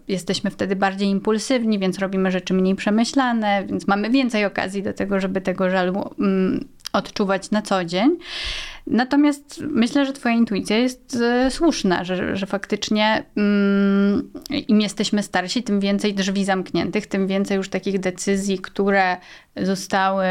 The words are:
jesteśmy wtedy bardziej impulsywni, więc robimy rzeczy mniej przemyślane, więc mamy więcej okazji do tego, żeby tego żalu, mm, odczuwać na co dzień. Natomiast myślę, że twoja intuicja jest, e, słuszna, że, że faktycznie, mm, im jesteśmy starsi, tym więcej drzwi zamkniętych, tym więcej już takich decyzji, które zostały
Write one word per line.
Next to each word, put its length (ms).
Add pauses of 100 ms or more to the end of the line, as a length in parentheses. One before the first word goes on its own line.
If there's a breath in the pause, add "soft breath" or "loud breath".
jesteśmy 440
wtedy 240
bardziej 340
impulsywni, 680
więc 200
robimy 320
rzeczy 220
mniej 220
przemyślane, 880
więc 220
mamy 220
więcej 360
okazji 380
do 100
tego, 260
żeby 220
tego 280
żalu, 400 (100)
mm, 460 (280)
odczuwać 580
na 100
co 240
dzień. 320 (680 loud breath)
Natomiast 840
myślę, 340
że 80
twoja 220
intuicja 420
jest, 440
e, 300
słuszna, 520
że, 340
że 80
faktycznie, 800 (140)
mm, 920 (360)
im 140
jesteśmy 420
starsi, 400
tym 160
więcej 340
drzwi 320
zamkniętych, 640
tym 200
więcej 300
już 120
takich 300
decyzji, 600
które 580 (380 loud breath)
zostały 760